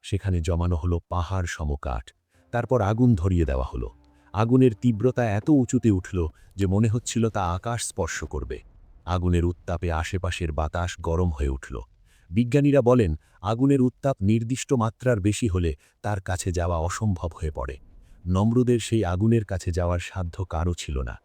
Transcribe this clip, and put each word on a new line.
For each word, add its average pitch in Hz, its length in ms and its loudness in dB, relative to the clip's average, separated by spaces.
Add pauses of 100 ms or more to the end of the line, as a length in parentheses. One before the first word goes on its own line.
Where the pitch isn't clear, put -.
সেখানে 95 380 -2
জমানো 87 360 0
হলো 85 320 -2
পাহাড় 90 380 -4
সম 73 300 -6
কাঠ। 62 340 -8 (400)
তারপর 120 320 0
আগুন 113 320 4
ধরিয়ে 87 300 2
দেওয়া 65 300 -2
হলো। 58 160 -8 (420)
আগুনের 120 420 4
তীব্রতা 120 500 0
এত 107 260 -2
উঁচুতে 123 400 4
উঠল 90 380 -2 (280)
যে 98 100 0
মনে 101 220 2
হচ্ছিল 113 400 -2
তা 104 160 -4
আকাশ 92 440 -4
স্পর্শ - 360 -6
করবে। - 480 -10 (340)
আগুনের 87 400 2
উত্তাপে 87 480 -4
আশেপাশের 87 600 -4
বাতাস 80 480 -4
গরম 85 300 0
হয়ে 71 180 -2
উঠল। 65 320 -6 (500)
বিজ্ঞানীরা 135 520 4
বলেন, 113 340 6 (240)
আগুনের 127 400 2
উত্তাপ 131 400 0
নির্দিষ্ট 113 520 0
মাত্রার 117 480 0
বেশি 104 280 0
হলে 85 260 0 (280)
তার 104 180 -4
কাছে 92 320 -4
যাওয়া 85 260 -2
অসম্ভব 87 520 -2 (100)
হয়ে 76 100 -4
পড়ে। 67 260 -10 (500)
নমরুদের 113 520 2
সেই 110 260 0
আগুনের 104 400 2
কাছে 92 260 -6
যাওয়ার 87 280 0
সাধ্য 90 460 -8
কারও 85 300 -2
ছিল 67 280 -6
না। 58 220 -8